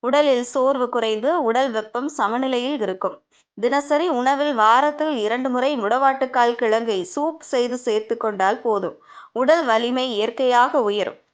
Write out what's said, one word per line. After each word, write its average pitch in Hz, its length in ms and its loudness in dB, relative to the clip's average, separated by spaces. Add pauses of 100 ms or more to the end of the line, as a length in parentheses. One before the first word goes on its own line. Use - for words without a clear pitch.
உடலில் 262 440 2
சோர்வு 254 440 0
குறைந்து, 240 540 0
உடல் 247 280 0
வெப்பம் 226 380 -4
சமநிலையில் 254 720 -2
இருக்கும். 190 400 -6 (380)
தினசரி 285 500 0
உணவில் 277 460 0
வாரத்தில் 285 640 2
இரண்டு 240 340 -2
முறை 254 280 0
முடவாட்டுக்கால் 254 760 2
கிழங்கை 226 480 0
சூப் 294 400 -4
செய்து 247 360 -2
சேர்த்து 220 380 -2
கொண்டால் 214 440 0
போதும். 202 360 -2 (360)
உடல் 294 320 2
வலிமை 247 480 0
இயற்கையாக 240 680 2
உயரும். 208 360 -2 (160)